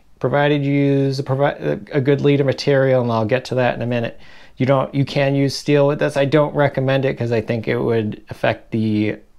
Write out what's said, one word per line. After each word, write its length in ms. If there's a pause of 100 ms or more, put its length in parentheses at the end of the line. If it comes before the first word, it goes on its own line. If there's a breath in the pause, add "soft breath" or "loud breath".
(200)
provided 440
you 80
use 460
a, 60
provi-, 360
a, 200 (100)
a 100
good 200
leader 240
material, 580
and 80
I'll 140
get 220
to 100
that 180
in 80
a 40
minute. 340 (380 loud breath)
You 80
don't, 280
you 100
can 300
use 220
steel 320
with 100
this. 180
I 80
don't 300
recommend 500
it 140
'cause 140
I 80
think 260
it 120
would 520
affect 400
the 460 (220)